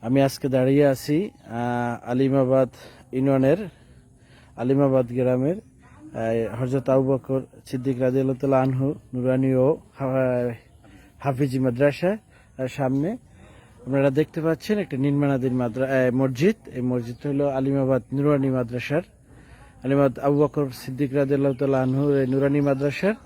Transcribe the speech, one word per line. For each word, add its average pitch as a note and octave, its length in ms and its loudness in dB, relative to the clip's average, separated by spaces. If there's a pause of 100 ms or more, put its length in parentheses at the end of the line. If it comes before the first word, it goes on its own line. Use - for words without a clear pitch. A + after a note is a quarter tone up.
আমি B2+ 200 2
আজকে C3+ 260 -2
দাঁড়িয়ে C3+ 380 4
আছি, D3 440 -2 (140)
আহ, A#2+ 640 -6
আলিমাবাদ C3 580 2 (440)
ইউনিয়নের C3+ 440 2 (1000)
আলিমাবাদ C3 500 2
গ্রামের, B2+ 500 0
আহ, A2+ 1040 -6
হযরত B2+ 260 -2
আবু C3+ 240 2
বকর C3+ 280 -2 (260)
সিদ্দিক B2+ 340 -4
রাদিয়াল্লাহু C3 380 0
তাআলা C3+ 220 2
আনহু C3+ 340 0 (200)
নুরানি C3 400 0
ও C3 220 4 (220)
হা-, B2+ 540 -2 (680)
হাফিজি C3+ 400 -2
মাদ্রাসা, C#3 580 0 (420)
আহ, C3 80 -4
সামনে। C#3 500 -2 (680)
আপনারা C#3 240 2
দেখতে D3+ 300 -2
পাচ্ছেন E3 380 -2
একটা D#3+ 180 -6
নির্মাণাধীন C#3 580 0
মাদ্রা-, B2+ 340 -2
আহ, C3 260 2
মসজিদ। C3+ 420 2 (180)
এই B2+ 80 -6
মসজিদ B2 340 -4 (100)
হলো C#3+ 220 0
আলিমাবাদ C3+ 540 0 (100)
নুরানি C#3 380 2
মাদ্রাসার, B2+ 520 -4 (840)
আলিমাবাদ C#3 340 2
আবু C#3+ 220 2
বকর C#3+ 320 0
সিদ্দিক C3 420 -6
রাদিয়াল্লাহু C#3 400 2
তাআলা C3+ 280 0
আনহুর C#3 340 2
এই C3+ 100 2
নুরানি C#3 340 2
মাদ্রাসার। C#3+ 540 0 (120)